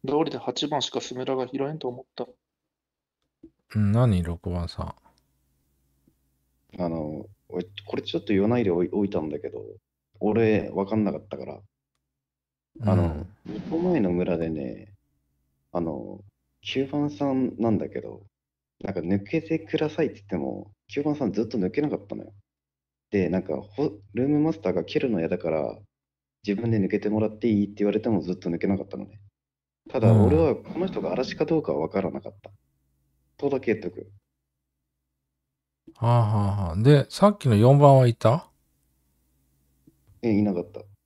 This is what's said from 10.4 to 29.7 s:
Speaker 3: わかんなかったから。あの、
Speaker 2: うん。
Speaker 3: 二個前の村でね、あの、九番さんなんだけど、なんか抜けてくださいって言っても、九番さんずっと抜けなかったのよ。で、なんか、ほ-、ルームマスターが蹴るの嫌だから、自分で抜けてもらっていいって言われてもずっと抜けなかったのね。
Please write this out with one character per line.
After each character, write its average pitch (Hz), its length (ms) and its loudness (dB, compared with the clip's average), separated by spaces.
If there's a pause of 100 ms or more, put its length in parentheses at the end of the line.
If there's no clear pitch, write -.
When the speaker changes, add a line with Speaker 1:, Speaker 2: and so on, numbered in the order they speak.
Speaker 3:
わ 98 120 -2
か 110 120 -2
ん 107 80 2
な 85 80 0
か 73 60 -8
っ - 20 -12
た - 160 -14
か 67 80 -12
ら。 - 160 -14 (1200)
あ 98 160 2
の、 98 60 4
Speaker 2:
う - 20 2
ん。 80 280 -6 (120)
Speaker 3:
二 107 160 -10
個 - 160 -6
前 175 240 2
の 92 100 2
村 87 260 0
で 82 120 -2
ね、 65 440 -8 (800)
あ 87 80 -4
の、 71 420 -8 (380)
九 - 260 -4
番 147 240 -2
さ 143 220 -4
ん 131 260 -2
な 117 140 2
ん 101 60 2
だ - 100 -4
け - 140 -10
ど、 57 240 -16 (560)
な 98 100 -6
ん - 20 -8
か 92 60 -4
抜 98 260 -2
け 160 160 -2
て 160 160 -2
く 156 200 -6
だ 151 120 0
さ 156 140 -2
い 139 40 0
っ - 20 -2
て - 60 -10
言 - 100 -20
っ - 20 -20
て - 80 -6
も、 65 380 -8 (160)
九 143 120 -4
番 147 140 0
さ 139 100 -4
ん 98 80 0
ず 101 80 -2
っ 117 60 -2
と 127 100 -6
抜 92 140 0
け 147 100 -2
な 147 80 -2
か 107 80 -4
っ - 100 -12
た - 80 -10
の - 80 -12
よ。 - 80 -20 (800)
で、 95 180 0
な 90 120 0
ん 90 40 -4
か、 71 160 -4
ほ-、 - 320 -4 (220)
ル 117 120 -2
ー 143 40 0
ム 147 100 2
マ 156 140 2
ス - 80 -8
タ - 80 -2
ー - 40 0
が 85 120 -2
蹴 - 140 -4
る 143 100 0
の 104 100 0
嫌 82 100 -2
だ 92 100 -2
か 82 100 -4
ら、 73 300 -2 (680)
自 101 160 0
分 117 80 -2
で 113 100 2
抜 95 120 0
け 104 80 0
て 107 100 -2
も 104 100 0
ら 107 80 2
っ 104 40 -4
て 120 180 -2
い 104 140 4
い - 20 2
っ 101 40 -12
て 104 100 -16
言 101 80 2
わ 101 40 2
れ 107 80 0
て 104 80 -4
も 104 140 2
ず 87 120 -6
っ - 20 -2
と - 160 -6
抜 85 80 -4
け - 80 -2
な 98 100 2
か - 60 -6
っ - 40 -12
た - 100 -12
の - 80 -12
ね。 - 140 -20 (680)